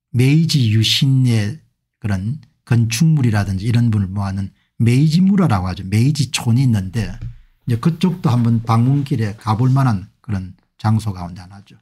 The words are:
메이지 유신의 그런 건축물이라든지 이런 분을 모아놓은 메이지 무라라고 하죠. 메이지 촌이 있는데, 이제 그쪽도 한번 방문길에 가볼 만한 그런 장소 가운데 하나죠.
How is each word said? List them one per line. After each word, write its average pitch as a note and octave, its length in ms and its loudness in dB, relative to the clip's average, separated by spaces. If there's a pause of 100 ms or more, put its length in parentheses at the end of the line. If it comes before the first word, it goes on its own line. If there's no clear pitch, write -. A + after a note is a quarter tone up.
(120)
메이지 C3+ 600 2
유신의 A2+ 880 0 (400)
그런 G2+ 400 -4 (260)
건축물이라든지 A2+ 1000 0
이런 A#2+ 260 0
분을 G#2 160 0
모아놓은 G2 440 -6 (260)
메이지 C#3+ 440 2
무라라고 D#3+ 480 2
하죠. F2+ 160 -8
메이지 A2+ 460 0
촌이 A#2+ 320 0
있는데, G2 540 -2 (500)
이제 A#2 100 -2
그쪽도 E3+ 520 0
한번 A#2 340 2
방문길에 A#2 720 0
가볼 A2 340 0
만한 B2+ 400 0 (120)
그런 F#2+ 340 -8 (220)
장소 G#2+ 360 0
가운데 F2+ 280 -12
하나죠. G2 400 -20